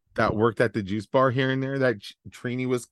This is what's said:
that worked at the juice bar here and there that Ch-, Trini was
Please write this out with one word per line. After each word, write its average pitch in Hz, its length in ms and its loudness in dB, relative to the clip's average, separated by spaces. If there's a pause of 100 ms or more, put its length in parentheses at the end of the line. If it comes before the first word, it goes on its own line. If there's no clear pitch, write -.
(160)
that 107 200 2
worked 110 240 2
at 117 140 2
the 113 80 -2
juice 98 240 -4
bar 135 240 4
here 131 200 0
and 131 120 -2
there 135 160 -4
that 123 220 0
Ch-, - 160 -18 (140)
Trini 127 360 -6
was 127 260 -2